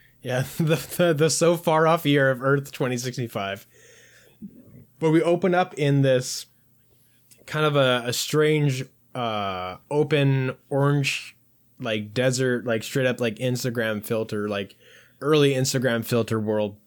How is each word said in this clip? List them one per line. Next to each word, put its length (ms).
yeah, 300
<laughs> 80
the, 180
the, 160
the 160
so 260
far 300
off 180
year 260
of 120
Earth 280
twenty 280
sixty-five. 680
But 140
we 100
open 320
up 240
in 240
this 420
kind 180
of 120
a, 280
a 80
strange, 720
uh, 640
open 640
orange, 680
like, 320
desert, 540
like, 160
straight 240
up, 140
like, 160
Instagram 680
filter, 460
like, 260
early 320
Instagram 500
filter 360
world 360